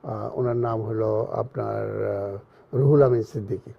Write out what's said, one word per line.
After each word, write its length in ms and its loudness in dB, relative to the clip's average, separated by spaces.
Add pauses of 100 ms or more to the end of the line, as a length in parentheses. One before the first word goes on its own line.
আহ, 360 -6
ওনার 160 0
নাম 260 -2
হলো 500 -2
আপনার, 540 -4
আহ, 520 -4 (360)
রুহুল 300 6
আমিন 200 4
সিদ্দিকী। 560 -8